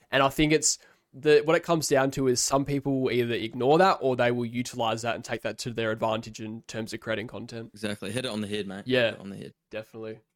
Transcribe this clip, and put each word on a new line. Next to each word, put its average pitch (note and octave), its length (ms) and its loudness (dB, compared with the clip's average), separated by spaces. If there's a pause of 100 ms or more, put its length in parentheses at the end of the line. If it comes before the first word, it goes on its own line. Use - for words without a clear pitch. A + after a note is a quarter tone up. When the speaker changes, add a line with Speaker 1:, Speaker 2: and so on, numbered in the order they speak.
(100)
Speaker 1:
And C3+ 120 4
I C3+ 80 4
think D#3 220 2
it's - 260 2 (380)
the, D3 280 6
what D#3+ 120 4
it E3+ 60 2
comes E3 260 0
down C3+ 240 4
to C3+ 140 0
is B2+ 140 4
some C#3 240 2
people C#3 360 -2
will B2+ 120 0
either A#2+ 220 0
ignore A#2+ 440 2
that F#3+ 220 6
or B2+ 160 2
they A#2+ 160 4
will A#2+ 120 -2
utilize A#2 580 -2
that A#2 120 -2
and F2+ 100 -8
take A#2 180 -6
that A2 160 -6
to B2+ 140 -8
their A2+ 200 0
advantage A2 480 -2
in A2 220 -10
terms A2+ 300 -8
of A2+ 80 -10
creating A2 280 -6
content. A#2 440 -12
Speaker 2:
Exactly. G#2 400 -8
Hit B2+ 120 -4
it B2+ 80 -6
on G#2+ 80 -4
the G#2 80 -6
head, G#2 180 -4
mate. G2 180 -10
Speaker 1:
Yeah. B2 220 2
Speaker 2:
Hit G#2 80 -2
it - 60 -16
on G2 100 -12
the G2 60 -12
head. G#2 180 -16 (160)
Speaker 1:
Definitely. A2 480 -14 (180)